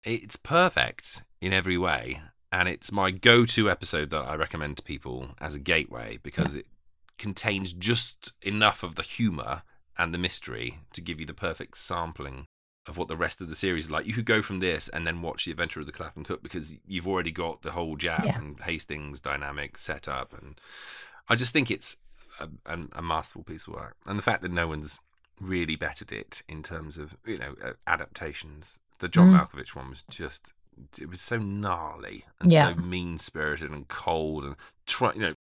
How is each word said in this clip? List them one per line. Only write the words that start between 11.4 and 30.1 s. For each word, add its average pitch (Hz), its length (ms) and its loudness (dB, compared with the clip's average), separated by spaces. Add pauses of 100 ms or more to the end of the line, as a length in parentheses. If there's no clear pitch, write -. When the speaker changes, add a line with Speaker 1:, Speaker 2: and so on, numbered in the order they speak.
Speaker 1:
sampling 78 680 -2 (420)
of 78 120 -10
what 87 100 -2
the 82 80 -4
rest 80 240 0
of 87 80 -8
the 80 60 -6
series 85 300 4
is 76 60 -4
like. 78 160 -2
You 107 60 -4
could 110 140 -2
go 110 160 4
from 98 160 -4
this 87 300 2
and 82 180 -4
then 85 160 -4
watch - 240 -4
The 82 60 -4
Adventure 82 280 -4
of 71 60 -8
the - 60 -14
Clapham 80 320 -12
Cook - 180 -6
because 78 340 -6 (100)
you've 92 220 -4
already 90 220 0
got 82 320 -6
the - 80 -6
whole 80 260 -4
Jap 80 300 0
Speaker 2:
Yeah. 127 120 2
Speaker 1:
and 73 220 -10
Hastings 76 600 -6
dynamic 71 580 -6
set - 300 -4
up, 67 260 -6
and - 260 -18 (680)
I 117 80 4
just 120 180 4
think 135 160 2
it's - 260 0 (420)
a, 80 100 -10 (180)
a, 82 120 -6 (180)
a 80 60 -10
masterful 80 420 -4
piece 80 220 -10
of - 80 -12
work. - 220 -12 (100)
And 104 120 -4
the 98 40 -4
fact 107 200 0
that 90 100 -6
no 85 160 2
one's 76 300 -2 (420)
really 87 360 -2
bettered - 360 -4
it - 360 -4
in 78 140 -12
terms 78 360 -10
of, 73 180 -12 (100)
you 104 120 -6
know, 67 160 -8 (100)
uh, 62 80 -8 (160)
adaptations. 76 880 -4 (200)
The 92 100 -4
John 180 240 12
Speaker 2:
Mm. 87 160 12
Speaker 1:
Malkovich - 260 -12
one 67 140 -12
was 64 160 -10
just, - 480 -8 (480)